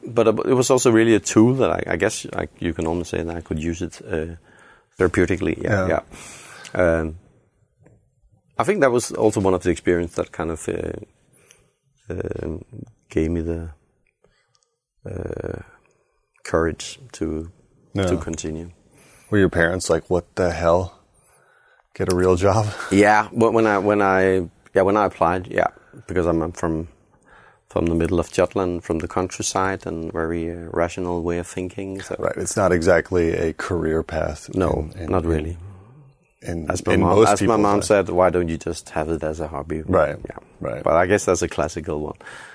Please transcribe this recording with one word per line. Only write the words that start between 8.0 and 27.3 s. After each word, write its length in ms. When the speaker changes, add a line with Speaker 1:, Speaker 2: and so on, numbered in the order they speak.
Speaker 1:
I 60
think 160
that 120
was 200
also 280
one 140
of 80
the 80
experience 440
that 180
kind 180
of, 180
uh, 240
um, 540
gave 200
me 120
the, 280
uh, 560
courage 540
to, 380
Speaker 2:
Yeah. 140
Speaker 1:
to 100
continue. 540
Speaker 2:
Were 80
your 100
parents 420
like, 200
"What 140
the 160
hell? 400
Get 180
a 40
real 200
job"? 300
<laughs> 100
Speaker 1:
Yeah, 420
but 200
when 140
I, 120
when 240
I, 460
yeah, 80
when 140
I 100
applied, 420
yeah, 200
because 200
I'm, 160
I'm 100
from, 360